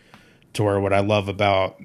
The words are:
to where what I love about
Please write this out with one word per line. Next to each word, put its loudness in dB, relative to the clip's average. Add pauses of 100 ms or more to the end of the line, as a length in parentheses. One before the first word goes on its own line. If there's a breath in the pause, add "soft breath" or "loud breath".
(540 soft breath)
to -2
where 0
what 0
I 2
love 0
about 0